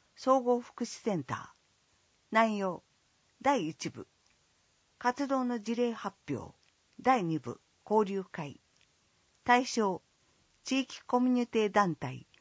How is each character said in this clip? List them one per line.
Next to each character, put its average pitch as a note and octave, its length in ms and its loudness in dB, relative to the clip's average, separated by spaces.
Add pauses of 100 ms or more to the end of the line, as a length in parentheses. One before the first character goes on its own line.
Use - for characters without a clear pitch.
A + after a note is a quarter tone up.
(160)
総 C4 240 4
合 A#3+ 220 2
福 - 240 -8
祉 - 160 -14
セ G#3 140 -2
ン C#3+ 100 -4
タ A2 100 -6
ー。 F2+ 120 -12 (840)
内 A3 260 2
容、 F#3+ 240 -4 (600)
第 B3+ 260 2
一 D#3+ 220 -8
部。 G#2 180 -14 (880)
活 B3+ 300 -2
動 C4 160 0
の A#3+ 180 -4
事 A3+ 140 -4
例 A#3+ 160 0
発 G3+ 240 -8 (140)
表。 G#2+ 260 -8 (460)
第 A#3+ 240 2
二 D#3+ 140 0
部、 B2 200 -10 (240)
交 G#3+ 220 4
流 F#3+ 180 -6
会。 D3 380 -12 (840)
対 B3 220 4
象、 G3+ 360 -2 (640)
地 C4 200 0
域 - 200 -12
コ B3 160 0
ミ B3+ 100 2
ュ B3+ 40 4
ニ B3 140 0
テ A3 180 2
ィ G3+ 60 0
団 F#3 240 4
体、 B2+ 300 -8 (160)